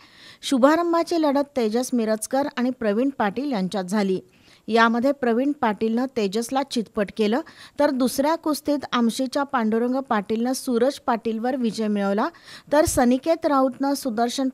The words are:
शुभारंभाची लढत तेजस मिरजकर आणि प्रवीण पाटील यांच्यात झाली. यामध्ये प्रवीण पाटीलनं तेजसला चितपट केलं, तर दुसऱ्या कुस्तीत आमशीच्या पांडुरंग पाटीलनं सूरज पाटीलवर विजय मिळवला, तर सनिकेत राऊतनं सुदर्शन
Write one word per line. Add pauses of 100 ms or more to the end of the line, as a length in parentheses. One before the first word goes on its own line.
(420)
शुभारंभाची
लढत
तेजस
मिरजकर (100)
आणि
प्रवीण
पाटील
यांच्यात
झाली. (480)
यामध्ये
प्रवीण
पाटीलनं (120)
तेजसला
चितपट
केलं, (380)
तर
दुसऱ्या
कुस्तीत
आमशीच्या
पांडुरंग
पाटीलनं
सूरज
पाटीलवर
विजय
मिळवला, (440)
तर
सनिकेत
राऊतनं
सुदर्शन